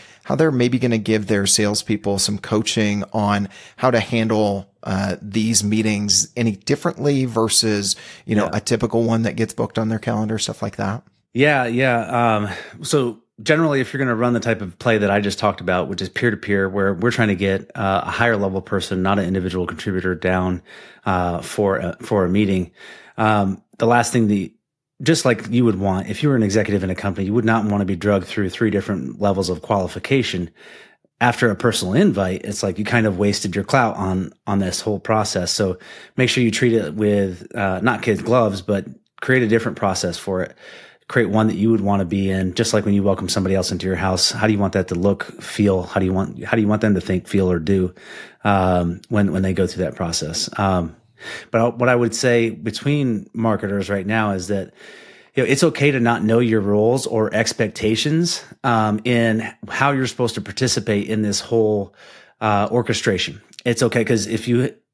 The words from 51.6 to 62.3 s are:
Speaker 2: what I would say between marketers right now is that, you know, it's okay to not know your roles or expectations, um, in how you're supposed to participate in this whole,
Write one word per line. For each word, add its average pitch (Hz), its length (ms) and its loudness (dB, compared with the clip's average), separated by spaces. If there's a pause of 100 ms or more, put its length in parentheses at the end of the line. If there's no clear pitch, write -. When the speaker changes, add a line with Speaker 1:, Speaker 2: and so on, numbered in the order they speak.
Speaker 2:
what 123 100 2
I 123 80 6
would 120 200 2
say 120 340 2
between 127 840 -2
marketers 101 580 -2
right 98 160 -2
now 107 240 0
is 92 160 -4
that, 98 260 -4 (600)
you 135 80 2
know, 175 60 0
it's 175 140 2
okay 147 280 2
to 131 80 0
not 117 240 2
know 110 160 4
your 110 220 2
roles 107 440 2
or 110 280 -2
expectations, 113 1080 0 (200)
um, 107 400 2
in 113 440 0 (220)
how 139 220 0
you're 131 160 0
supposed - 280 -2
to 104 60 -6
participate 104 680 -2
in 107 120 0
this 104 200 0
whole, 107 520 0 (460)